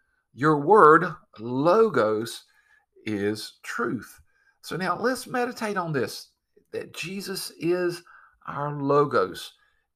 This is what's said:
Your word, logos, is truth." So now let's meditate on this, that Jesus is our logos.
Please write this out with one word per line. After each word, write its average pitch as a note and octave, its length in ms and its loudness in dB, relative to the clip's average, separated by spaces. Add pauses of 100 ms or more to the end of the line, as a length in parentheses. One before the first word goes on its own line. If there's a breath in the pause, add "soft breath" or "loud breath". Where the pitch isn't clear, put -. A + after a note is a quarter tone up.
(320)
Your D3 260 2
word, D#3+ 560 8 (240)
logos, B2 1040 0 (600 soft breath)
is G#2+ 580 -4
truth." - 600 -8 (400)
So - 160 -10
now F3+ 200 -4
let's B3 280 -4
meditate B3 500 -6
on E3+ 160 -4
this, A#2+ 380 -6 (420)
that - 220 -10
Jesus F#3+ 640 -10
is F3 440 -2 (440 loud breath)
our C#3+ 260 -6
logos. C#3 800 0 (440)